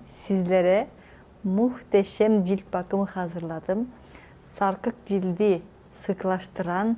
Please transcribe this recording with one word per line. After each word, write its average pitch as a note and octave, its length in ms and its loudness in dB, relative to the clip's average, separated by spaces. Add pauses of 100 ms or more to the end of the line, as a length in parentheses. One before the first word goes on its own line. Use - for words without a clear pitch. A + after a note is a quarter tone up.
sizlere F#3 800 2 (580)
muhteşem G#3+ 1000 2
cilt G3 280 -2
bakımı F#3+ 320 -2
hazırladım. F3 840 -4 (540)
Sarkık - 640 -4
cildi F#3 560 2 (300)
sıklaştıran, F#3 1040 -4